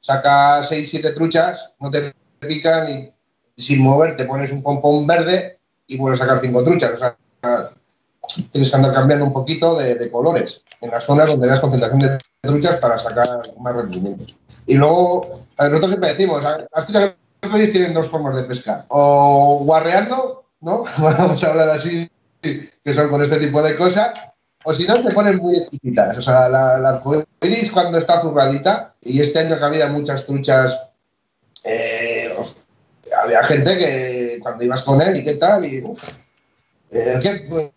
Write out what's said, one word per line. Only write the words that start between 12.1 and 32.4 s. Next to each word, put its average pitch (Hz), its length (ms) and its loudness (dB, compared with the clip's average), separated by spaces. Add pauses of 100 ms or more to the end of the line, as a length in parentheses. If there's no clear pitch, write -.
truchas 139 360 0
para 117 200 0
sacar 120 440 -2 (180)
más 120 160 -6
rendimientos. 98 600 -8 (300)
Y - 80 2
luego, 175 680 2 (160)
a 143 80 2
ver, 143 80 2
nosotros 170 200 2
siempre 180 180 -2
decimos, 151 340 -2
a-, 151 300 -4
las 160 120 -4
truchas 202 280 2 (580)
tienen 180 220 0
dos 160 140 -2
formas 143 280 -4
de 123 80 -4
pescar, 113 440 -8
o 143 760 4
guarreando, 185 800 0 (160)
¿no? 190 320 -4
<laughs> - 60 -6
Vamos 156 440 2
a 165 80 2
hablar 156 200 2
así, 165 380 -4 (320)
que - 540 -8
son 147 160 2
con 143 120 0
este 147 160 0
tipo 147 240 0
de 151 140 0
cosas, 185 420 0 (460)
o 156 80 -2
si 156 140 -2
no, 240 160 2
se 240 80 0
ponen 196 280 2
muy 175 180 0
exquisitas. 123 600 -2
O 123 60 -10
sea, 127 260 4
la, 131 300 2
la 131 120 0
arcoiris 156 840 -2
cuando 175 260 0
está 170 220 2
zurradita, 143 840 0
y 131 180 -2
este 147 200 2
año 160 180 0
que 151 60 -2
había 147 240 0
muchas 147 360 -4
truchas, 135 540 0 (840)
eh, 113 680 -6 (880)